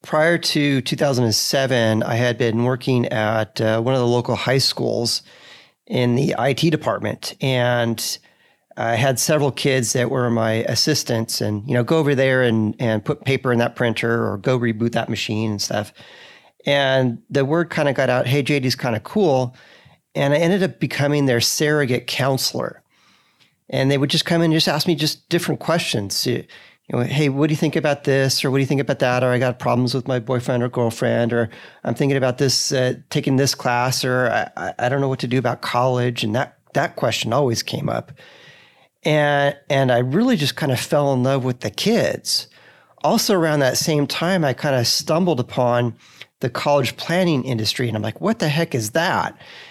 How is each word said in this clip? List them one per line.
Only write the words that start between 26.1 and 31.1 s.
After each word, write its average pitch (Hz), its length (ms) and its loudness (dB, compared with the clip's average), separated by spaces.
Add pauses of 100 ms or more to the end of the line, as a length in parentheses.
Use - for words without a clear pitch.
You, 123 180 -4 (440)
you 120 100 -4
know, - 20 0
"Hey, 139 300 0
what 143 180 0
do 151 60 0
you - 20 -4
think 156 200 0
about 151 280 0
this?" 135 400 2
Or, 139 60 0
"What 135 80 2
do - 20 4
you 135 60 2
think 135 160 0
about 127 160 -2
that?" 123 260 2
Or, 127 80 4
"I 123 60 2
got 127 200 0
problems 123 360 0
with 127 120 -4
my 131 120 -2
boyfriend 123 440 -2
or 123 60 -2
girlfriend," 117 640 0